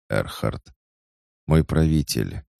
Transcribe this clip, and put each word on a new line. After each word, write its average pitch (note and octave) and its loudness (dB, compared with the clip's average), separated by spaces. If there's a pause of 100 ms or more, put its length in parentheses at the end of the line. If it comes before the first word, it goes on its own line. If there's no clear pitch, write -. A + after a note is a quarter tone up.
Эрхард. - -4 (840)
«Мой D#2 4
правитель, D#2 0 (180)